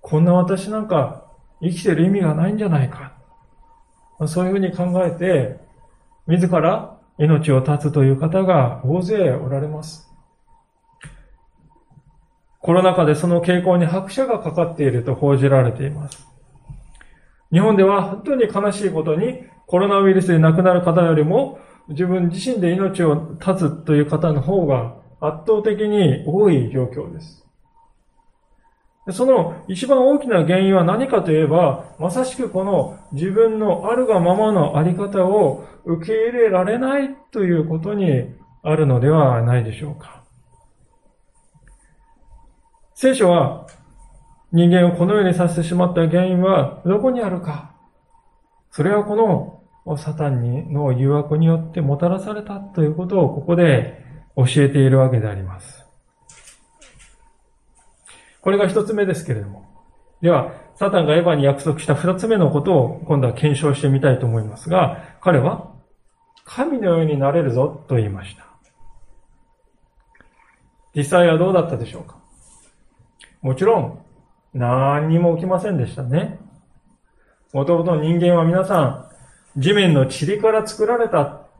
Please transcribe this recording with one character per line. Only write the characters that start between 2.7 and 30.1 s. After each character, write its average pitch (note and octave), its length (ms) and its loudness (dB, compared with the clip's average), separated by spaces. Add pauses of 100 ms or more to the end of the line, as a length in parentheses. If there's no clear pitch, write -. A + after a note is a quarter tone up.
い B2 40 -4
か。 - 240 -14 (1080)
ま D#3 60 -4
あ、 - 20 -4
そ F3+ 140 -2
う F#3 40 0
い F#3 40 -2
う - 20 -2
ふ - 20 -2
う G3+ 60 0
に F#3 100 -2
考 F3 140 -6 (200)
え E3+ 60 0
て、 F3 480 -2 (720)
自 E3+ 200 2
ら - 480 0 (220)
命 D3+ 320 2
を C3 100 4
絶 D3 300 -2
つ - 20 -10
と C3+ 120 2
い C3+ 80 6
う C3+ 80 0
方 E3+ 240 0
が D3 400 2
大 E3 180 0
勢 F3+ 300 0
お A#2+ 160 -6
ら C#3 120 -4
れ D3+ 60 -6
ま D3+ 160 -10
す。 - 260 -20 (2500)
コ E3+ 120 0
ロ F#3 120 6
ナ F#3 100 4
禍 F3 100 2
で D3 120 2
そ E3 100 -4
の E3+ 160 2
傾 F3+ 220 0
向 F3+ 120 2
に F3 80 2
拍 F#3 280 -4
車 C4 140 -2
が A#3 120 -2
か D#3 140 -8
か E3 140 -2
っ E3 100 -10
て D3 80 -2
い C3 80 2
る A#2+ 120 -2
と C#3 120 -4
報 C#3 200 2
じ C3+ 120 2
ら C3 160 4
れ A#2 80 0
て C3+ 120 -8
い C#3 60 -6
ま D3 180 -10
す。 - 160 -20 (1300)
日 E3 80 2
本 G#3 180 4
で F#3+ 60 6
は G3 200 4
本 G3 200 -8
当 D4 140 -2
に A#3+ 80 2
悲 G3+ 260 -2
し G3+ 160 -6
い F3+ 40 0
こ D#3+ 120 -4
と D#3 140 -2
に、 B3 280 -4 (220)
コ F3+ 120 0
ロ G3 100 2
ナ G3 100 2
ウ G3 100 4
イ F#3+ 60 4
ル F#3+ 80 2
ス F3+ 80 -2
で E3 80 6
亡 D#3+ 160 6
く F3+ 80 2
な F#3 100 4
る F3+ 100 2
方 F3 200 2
よ E3 120 4
り D3+ 100 2
も、 A#3 340 -2 (300)
自 D#3+ 180 -4
分 F3+ 220 0
自 E3+ 200 -6
身 A#3 120 -4
で F3 120 0
命 F#3+ 300 -2
を D#3 380 -2
絶 F#3 160 -2
つ D3+ 280 -4
と D3+ 120 2
い D3 60 4
う C#3+ 60 2
方 D#3+ 240 0
の C#3+ 80 0
方 F3 260 0
が B2 280 -2 (260)
圧 D3+ 260 -4
倒 G#3+ 160 2
的 G#3+ 260 -2
に G3+ 380 2
多 F#3+ 240 2
い B2 200 0
状 C3 140 -2
況 - 280 -10
で - 80 -16
す。 - 260 -20 (1600)
で、 F#3+ 60 -10
そ G3+ 140 -2
の A3 420 0
一 F#3 180 -8
番 B3+ 200 4
大 C#4+ 120 4